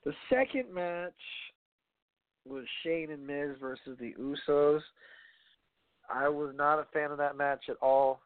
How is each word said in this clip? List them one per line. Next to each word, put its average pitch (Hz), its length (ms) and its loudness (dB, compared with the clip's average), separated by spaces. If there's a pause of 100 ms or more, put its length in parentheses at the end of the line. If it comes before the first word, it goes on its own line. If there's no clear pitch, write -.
The 147 80 -4 (180)
second 254 420 0
match 175 380 -4 (1400)
was 131 160 -10 (200)
Shane 165 280 -2
and 143 160 -10
Miz 143 320 -4
versus 131 400 -10
the 120 200 -8
Usos. 147 600 4 (1300)
I 135 180 0
was 147 280 -2
not 147 240 4
a 147 120 -6
fan 151 200 0
of 147 80 -8
that 143 180 0
match 139 320 0
at 123 120 -2
all. 135 440 4